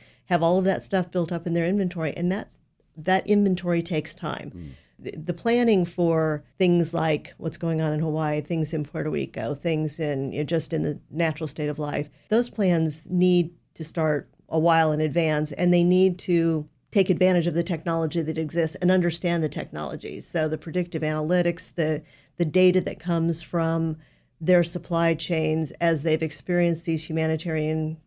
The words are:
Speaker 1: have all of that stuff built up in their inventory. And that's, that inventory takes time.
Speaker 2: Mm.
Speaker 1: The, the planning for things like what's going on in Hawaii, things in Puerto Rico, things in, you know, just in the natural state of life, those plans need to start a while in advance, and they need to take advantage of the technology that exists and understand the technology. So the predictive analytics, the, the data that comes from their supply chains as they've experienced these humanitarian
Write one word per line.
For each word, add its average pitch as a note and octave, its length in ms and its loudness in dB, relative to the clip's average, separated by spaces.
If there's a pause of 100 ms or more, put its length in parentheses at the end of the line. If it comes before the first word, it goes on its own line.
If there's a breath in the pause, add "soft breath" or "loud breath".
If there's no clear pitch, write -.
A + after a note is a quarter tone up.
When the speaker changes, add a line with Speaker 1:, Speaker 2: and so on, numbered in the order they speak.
(260 soft breath)
Speaker 1:
have F3 160 2
all E3+ 160 4
of F#3+ 80 2
that F#3+ 160 0
stuff F#3 300 -2
built E3+ 200 -2
up E3+ 140 -6
in E3+ 80 -2
their E3+ 140 2
inventory. F3 500 -2
And F3 140 -2
that's, - 300 -8 (360)
that F#3 280 0
inventory F#3 560 2
takes E3 320 -4
time. - 400 -8
Speaker 2:
Mm. F2 160 -12 (300 loud breath)
Speaker 1:
The, - 180 -12
the D#3+ 160 -6
planning A3+ 520 2
for D#3+ 580 0 (140 soft breath)
things F3 360 4
like D#3+ 440 -2
what's D#3+ 180 -6
going E3 240 -2
on D#3 140 0
in D3+ 80 -2
Hawaii, D#3 400 -2
things D#3 320 -2
in D3+ 100 -2
Puerto D#3 260 -6
Rico, C#3 460 -4
things D#3 460 -2
in, C#3 320 -4
you G#2 60 -4
know, D3+ 40 0
just D#3+ 300 -2
in D#3 100 -2
the D3+ 160 -4 (100)
natural D#3+ 380 -2
state D3 220 -4
of D3 100 -6
life, D3 300 -4 (180 soft breath)
those A#3+ 220 0
plans E3+ 600 0
need F3+ 420 4 (240)
to D#3+ 100 -10
start D#3 420 -2 (220)
a D#3+ 100 0
while E3 320 4
in D3+ 80 0
advance, D#3 540 0
and F3+ 200 2
they F3 100 6
need F3+ 360 4
to E3 480 0 (240)
take F#3+ 180 2
advantage F3 380 4
of D#3+ 60 -2
the E3+ 100 0
technology E3 580 -2
that D3+ 160 -4
exists D#3+ 440 -2
and F3+ 100 4
understand E3+ 500 0
the D#3 60 0
technology. D3+ 720 -8
So D#3 300 -2
the D3+ 80 -4
predictive E3+ 460 -4
analytics, E3+ 720 0
the, D#3 300 -2 (320 soft breath)
the E3+ 100 0
data F#3 360 4
that - 180 -6
comes E3 420 0
from E3 540 -2 (460 soft breath)
their F3 240 4
supply E3+ 480 0
chains D#3+ 680 -2
as E3 240 0
they've D#3+ 180 2
experienced E3+ 640 0
these D#3+ 240 -4
humanitarian D#3+ 840 -2 (120)